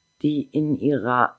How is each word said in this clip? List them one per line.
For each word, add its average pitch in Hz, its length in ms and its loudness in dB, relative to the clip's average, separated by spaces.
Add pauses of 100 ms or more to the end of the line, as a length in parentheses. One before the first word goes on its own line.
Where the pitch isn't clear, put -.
(220)
die 147 200 0
in 151 380 -2
ihrer 123 600 0